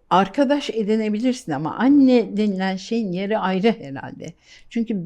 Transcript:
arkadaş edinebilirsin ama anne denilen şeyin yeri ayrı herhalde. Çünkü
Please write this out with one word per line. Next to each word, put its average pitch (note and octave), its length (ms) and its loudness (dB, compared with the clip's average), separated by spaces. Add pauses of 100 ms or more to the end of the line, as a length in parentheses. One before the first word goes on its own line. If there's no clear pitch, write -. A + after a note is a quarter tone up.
arkadaş B3 600 2
edinebilirsin A3 800 -2
ama D3+ 240 -4
anne B3 640 4
denilen F#3+ 380 -2
şeyin G#3+ 360 -4
yeri G3 260 -2
ayrı F#3+ 420 0
herhalde. C#3 540 -12 (360)
Çünkü A#3 240 -4 (120)